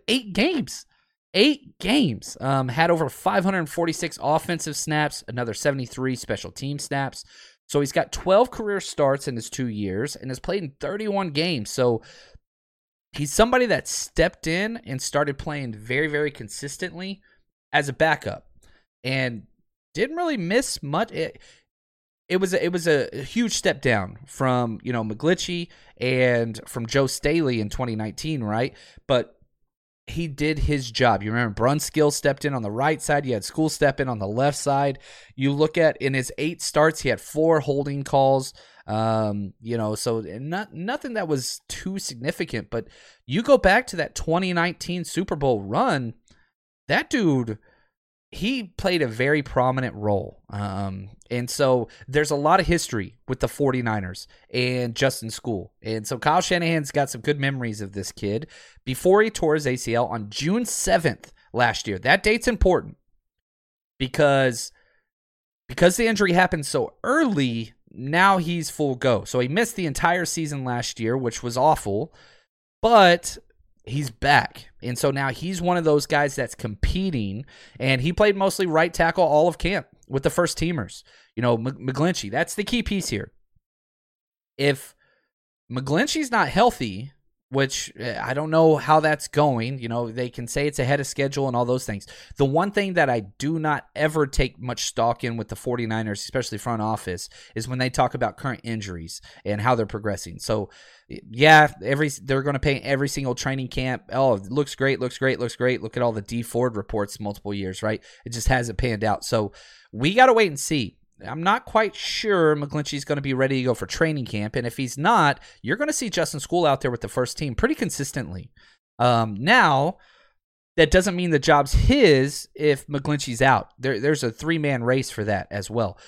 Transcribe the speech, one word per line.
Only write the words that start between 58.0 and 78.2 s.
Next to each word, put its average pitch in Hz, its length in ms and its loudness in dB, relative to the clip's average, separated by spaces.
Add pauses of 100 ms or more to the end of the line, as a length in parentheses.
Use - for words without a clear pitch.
kid 107 380 -4 (380)
before 185 360 4
he 220 80 0
tore 156 240 0
his 151 120 0
A 127 100 0
C 117 180 -4
L 117 120 2
on 107 240 -8
June 190 340 -2
seventh - 640 -2 (220)
last 117 340 0
year. 98 120 -4
That 139 240 2
date's 226 260 2
important 185 480 0 (1040)
because, 135 720 2 (960)
because 180 300 4
the 226 100 2
injury 196 240 2
happened 175 320 2
so - 300 -2 (100)
early, 143 680 0 (160)
now 175 480 2
he's 170 320 -4
full 139 240 -2
go. 120 300 0
So 127 160 -2
he 123 80 0
missed 226 280 -2
the 180 100 -2
entire 170 380 0
season 143 400 -4
last 120 340 -6
year, 117 200 0
which 120 240 -4
was 120 160 -4
awful, 135 560 2 (640)
but 190 560 6 (480)
he's 131 260 -4
back. - 600 2 (100)
And 120 160 -6
so 143 140 2
now 135 200 -2
he's 170 300 -6
one 180 160 2
of 165 80 0
those 147 220 4
guys 147 300 0
that's 123 180 -4
competing, 120 920 -2 (360)
and 131 200 2
he 165 120 0
played 208 240 4